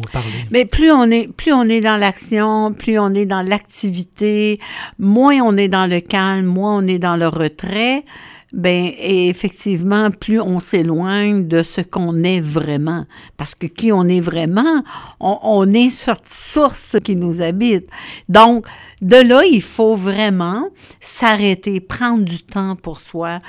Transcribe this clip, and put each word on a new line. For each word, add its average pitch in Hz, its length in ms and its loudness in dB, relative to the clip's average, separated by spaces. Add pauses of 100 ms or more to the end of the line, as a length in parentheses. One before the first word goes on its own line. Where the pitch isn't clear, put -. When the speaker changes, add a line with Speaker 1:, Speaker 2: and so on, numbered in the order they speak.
(100)
Speaker 1:
parlez. 113 400 -8
Speaker 2:
Mais 247 140 2
plus 311 260 2
on 254 200 4
est, 233 200 0
plus - 220 -2
on 254 160 4
est 226 140 0
dans 214 160 0
l'action, 214 760 -2
plus 220 260 -2
on 202 140 0
est 202 140 0
dans 190 160 -2
l'activité, 208 1160 -4 (400)
moins 254 440 4
on 208 160 2
est 202 100 2
dans 190 180 0
le 175 140 0
calme, 190 460 -2
moins 196 320 0
on 190 80 0
est 185 120 0
dans 175 180 -2
le 165 120 0
retrait, 175 640 -4 (600)
ben, 180 440 -2
et 180 320 0
effectivement, 196 840 -2
plus 214 280 -2
on 185 200 -2
s'éloigne 185 880 -2
de 165 160 2
ce - 160 -8
qu'on 170 420 -4
est 185 180 0
vraiment. 151 640 -4 (320)
Parce - 200 -12
que 175 100 -10
qui 220 240 -2
on 180 180 2
est 180 120 2
vraiment, 175 640 0 (360)
on, 190 240 -2
on 202 300 2
est 240 180 4
cette - 380 -6
source - 760 -2
qui 196 140 -2
nous 175 260 -2
habite. 190 460 0 (400)
Donc, 226 380 6 (360)
de 190 140 6
là, 254 340 8
il 220 120 4
faut 226 320 0
vraiment 196 760 -2 (320)
s'arrêter, 202 800 0
prendre 233 440 -2
du 170 160 -6
temps 190 360 -6
pour 165 240 -14
soi. 170 380 -8 (100)